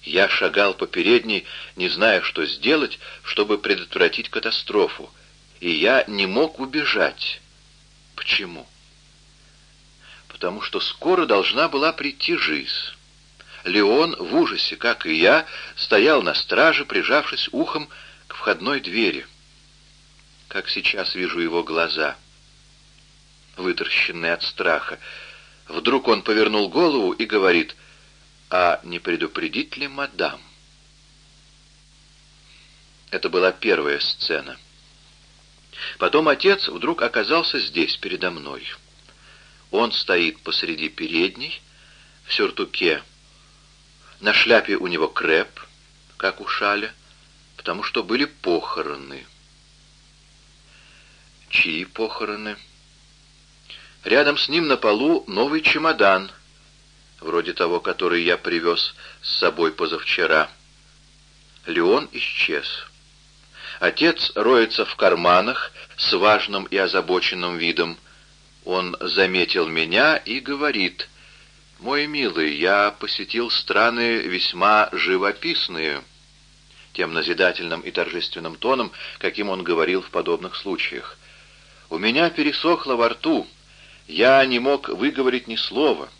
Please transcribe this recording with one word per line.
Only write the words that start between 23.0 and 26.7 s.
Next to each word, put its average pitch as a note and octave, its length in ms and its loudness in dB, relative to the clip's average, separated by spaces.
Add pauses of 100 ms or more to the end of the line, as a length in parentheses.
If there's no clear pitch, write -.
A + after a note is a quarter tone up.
вытаращенные E2+ 720 -2
от E2 120 -2
страха. D#2+ 540 -2 (680)
Вдруг A#2+ 400 0
он A2 140 2
повернул G#2+ 480 2